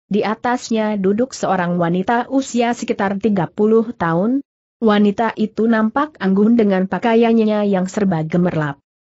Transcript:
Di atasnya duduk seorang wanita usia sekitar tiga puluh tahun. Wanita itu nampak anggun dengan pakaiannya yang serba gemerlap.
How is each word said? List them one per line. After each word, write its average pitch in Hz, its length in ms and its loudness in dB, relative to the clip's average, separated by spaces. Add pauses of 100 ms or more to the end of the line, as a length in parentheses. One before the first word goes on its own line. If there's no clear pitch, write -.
Di 196 160 0
atasnya 220 720 -2
duduk 208 400 0
seorang 175 400 -2
wanita 190 560 -2
usia 240 400 0
sekitar 202 480 -4
tiga 196 240 0
puluh 220 480 0
tahun. 185 480 0 (400)
Wanita 208 560 2
itu 214 320 -2
nampak 233 480 0
anggun 202 400 2
dengan 190 320 2
pakaiannya 220 800 2
yang 190 160 0
serba 185 400 -2
gemerlap. 160 560 -2 (320)